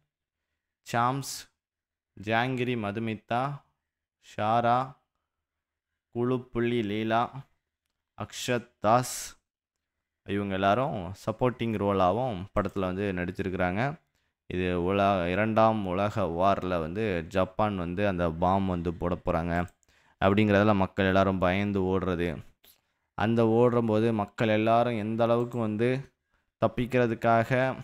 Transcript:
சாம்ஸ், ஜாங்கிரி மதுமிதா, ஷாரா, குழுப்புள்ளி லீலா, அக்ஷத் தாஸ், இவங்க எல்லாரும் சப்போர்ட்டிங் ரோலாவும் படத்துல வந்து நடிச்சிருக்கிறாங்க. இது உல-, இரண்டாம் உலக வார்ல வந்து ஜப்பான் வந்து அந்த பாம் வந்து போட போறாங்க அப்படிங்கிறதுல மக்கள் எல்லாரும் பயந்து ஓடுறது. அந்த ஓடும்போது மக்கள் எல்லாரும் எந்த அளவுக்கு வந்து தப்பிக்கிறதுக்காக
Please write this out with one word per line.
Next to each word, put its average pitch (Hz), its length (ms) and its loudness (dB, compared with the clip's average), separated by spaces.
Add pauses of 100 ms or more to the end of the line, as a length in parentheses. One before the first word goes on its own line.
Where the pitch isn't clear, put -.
(920)
சாம்ஸ், 127 580 -2 (720)
ஜாங்கிரி 123 540 -2
மதுமிதா, 113 840 -4 (760)
ஷாரா, 120 560 0 (1200)
குழுப்புள்ளி 120 680 -2
லீலா, 110 640 -2 (720)
அக்ஷத் - 580 -6
தாஸ், - 600 0 (840)
இவங்க 101 300 -4
எல்லாரும் 101 600 0 (120)
சப்போர்ட்டிங் 113 520 -2
ரோலாவும் 98 760 0
படத்துல 98 260 -2
வந்து 95 320 -2
நடிச்சிருக்கிறாங்க. 92 840 -4 (520)
இது 90 460 0
உல-, 98 320 2
இரண்டாம் 107 600 2
உலக 98 380 -2
வார்ல 90 560 0
வந்து 87 480 -4
ஜப்பான் 95 500 -2
வந்து 90 300 -2
அந்த 87 220 0
பாம் 90 360 2
வந்து 87 280 -2
போட 87 220 -4
போறாங்க 85 520 -2 (520)
அப்படிங்கிறதுல 104 560 4
மக்கள் 95 300 0
எல்லாரும் 95 340 4
பயந்து 98 420 0
ஓடுறது. 90 640 -2 (720)
அந்த 113 340 2
ஓடும்போது 117 640 4
மக்கள் 107 340 -2
எல்லாரும் 113 500 2
எந்த 110 260 -2
அளவுக்கு 120 360 0
வந்து 117 540 -2 (520)
தப்பிக்கிறதுக்காக 120 1200 0